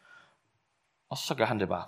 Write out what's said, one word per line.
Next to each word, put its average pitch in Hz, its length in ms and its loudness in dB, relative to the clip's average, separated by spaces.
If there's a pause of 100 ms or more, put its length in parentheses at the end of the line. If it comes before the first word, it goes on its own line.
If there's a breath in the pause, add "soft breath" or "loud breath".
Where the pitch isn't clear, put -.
(1080 soft breath)
og 139 80 -6
så - 180 -2
gør 110 100 4
han 110 140 0
det 95 80 2
bare. 87 200 -2